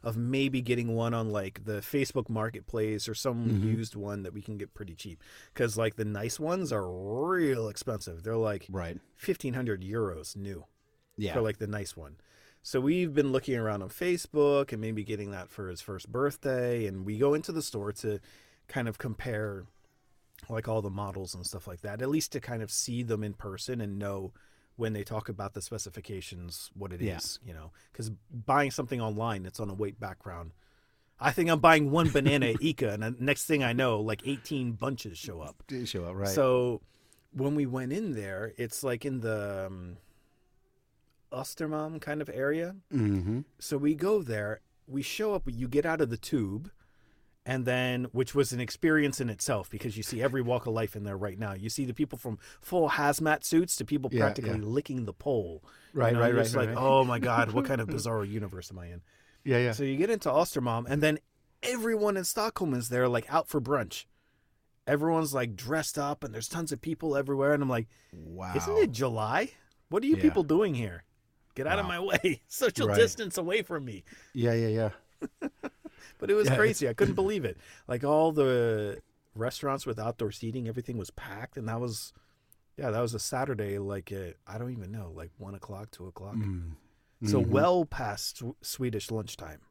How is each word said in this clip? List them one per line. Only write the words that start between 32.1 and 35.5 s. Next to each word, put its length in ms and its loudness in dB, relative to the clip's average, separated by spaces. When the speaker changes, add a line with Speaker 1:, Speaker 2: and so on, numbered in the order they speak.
Speaker 1:
at 80 2
Speaker 2:
<laughs> 60 0
Speaker 1:
Ica, 340 2
and 80 -4
the 80 -2
next 220 2
thing 180 4
I 80 2
know, 300 4
like, 260 -2
eighteen 460 -4
bunches 440 -4
show 220 -10
up. 280 -14